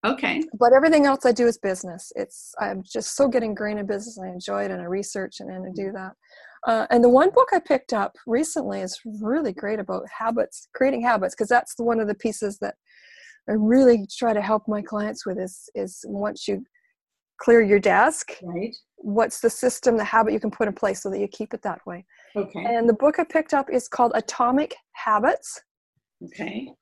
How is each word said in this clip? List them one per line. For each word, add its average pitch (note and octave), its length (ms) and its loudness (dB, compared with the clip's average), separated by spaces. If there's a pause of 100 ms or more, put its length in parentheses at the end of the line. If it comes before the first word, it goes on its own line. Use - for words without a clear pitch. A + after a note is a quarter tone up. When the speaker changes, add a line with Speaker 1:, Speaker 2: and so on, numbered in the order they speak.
Speaker 1:
Okay. B3 360 -2 (160)
Speaker 2:
But B3 140 6
everything D4 340 6
else B3+ 200 2
I A#3+ 60 6
do A#3+ 140 2
is A#3 120 0
business. F#3 580 -8
It's, - 440 -12
I'm G3 220 -6
just - 340 -8
so C#4 120 4
get A#3+ 140 0
ingrained G#3 380 -6
in G3 60 -6
business, G#3+ 300 -6
and F#3 120 -12
I F3+ 40 -12
enjoy G3 320 -6
it, G3 60 -6
and F3+ 100 -8
I F3 40 -12
research F#3+ 560 -6
and, F#3 100 -12
and F#3 160 -12
I F#3+ 80 -10
do G3 140 -8
Speaker 1:
Mm-hmm. G3+ 80 -10
Speaker 2:
that. F#3+ 160 -14 (540)
Uh, A3+ 240 0
and A#3+ 120 6
the B3 60 8
one C#4 220 6
book B4+ 220 4
I F#4 60 2
picked - 360 -2
up G3+ 220 -4 (100)
recently G#3 560 -4
is F#3 220 -10
really A3 480 -4
great G#3 280 -6
about F#3+ 300 -6
habits, A3+ 640 -4
creating C4 280 0
habits, G#3+ 320 0
'cause G#3 140 -4
that's A#3+ 260 2
the, A#3 100 -6
one A#3 160 0
of G#3 80 -2
the G#3 60 -2
pieces G#3 460 -6
that - 140 -6 (720)
I G#3 60 -2
really A3+ 520 6 (120)
try A#3 160 0
to G#3 80 0
help G#3+ 260 -2
my G#3 140 -2
clients G#3+ 440 -8
with F#3 120 -6
is, F#3 360 -10
is G3 320 -8
once G#3 420 -6
you G3+ 140 -4 (760)
clear A#3 240 6
your G3+ 180 6
desk, G#3 520 2 (100)
Speaker 1:
Right. F3+ 320 -8 (220)
Speaker 2:
what's G#3+ 440 -2
the A#3 100 2
system, A#3+ 460 0
the G#3 80 -2
habit A3 300 2
you G#3 60 -2
can G#3+ 100 -2
put G#3 180 -2
in F#3+ 60 -6
place F#3+ 280 -4
so G3+ 80 -6
that F#3+ 80 -4
you G3+ 100 -4
keep - 260 -12
it - 80 -14
that F#3 240 -8
way. F3+ 180 -14 (320)
Speaker 1:
Okay. F#3+ 280 -6
Speaker 2:
And A#3 240 2
the A#3 60 6
book D4 240 4
I E4+ 60 0
picked D#4+ 300 -2
up C#4 160 0
is B3 180 0
called A#3+ 260 2
Atomic A3+ 600 0 (180)
Habits. - 680 0 (640)
Speaker 1:
Okay. - 580 -12